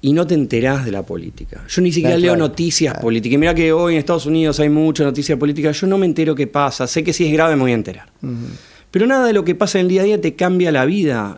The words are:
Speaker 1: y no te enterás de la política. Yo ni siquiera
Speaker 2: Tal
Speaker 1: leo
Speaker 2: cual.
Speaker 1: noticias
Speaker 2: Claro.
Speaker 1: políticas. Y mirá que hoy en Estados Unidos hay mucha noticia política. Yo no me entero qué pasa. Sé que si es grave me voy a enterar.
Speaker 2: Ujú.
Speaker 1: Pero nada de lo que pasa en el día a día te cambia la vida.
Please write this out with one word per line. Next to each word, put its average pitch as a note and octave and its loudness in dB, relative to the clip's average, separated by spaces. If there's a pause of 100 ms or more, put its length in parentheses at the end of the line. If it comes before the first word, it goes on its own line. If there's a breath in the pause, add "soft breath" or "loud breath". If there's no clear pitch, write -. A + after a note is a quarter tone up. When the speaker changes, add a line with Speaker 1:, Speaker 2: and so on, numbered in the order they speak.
Speaker 1:
y C3+ 0
no E3 2
te E3+ 0
enterás C3 0
de A2+ -4
la G2 -6
política. - -12
Yo F#3 0
ni F3+ 4
siquiera E3+ 2
Speaker 2:
Tal E3+ 2
Speaker 1:
leo F3 4
Speaker 2:
cual. E3+ 2
Speaker 1:
noticias D#3+ 0
Speaker 2:
Claro. - -8
Speaker 1:
políticas. A2+ 0
Y C#3+ 4
mirá E3 2
que D#3+ 2
hoy E3+ 2
en D#3+ 2
Estados D3 -2
Unidos D#3 0
hay D3+ 2
mucha D#3 2
noticia C#3 -2
política. D3 0
Yo E3 -4
no G3 2
me F#3+ 2
entero D#3+ 0
qué C#3+ -2
pasa. C#3 -2
Sé D#3+ -4
que E3 -2
si E3+ 0
es D3+ 0
grave D#3 2
me C3+ 2
voy B2+ 2
a - 2
enterar. F#2+ -6 (140)
Speaker 2:
Ujú. C3 -8 (580 loud breath)
Speaker 1:
Pero G3+ 2
nada C4 2
de A3+ 2
lo G3 2
que F3 0
pasa G3 0
en F#3 2
el F3+ 0
día F#3+ 2
a F#3+ 2
día G#3 2
te E3+ -2
cambia F3+ 0
la C3+ 2
vida. C3 0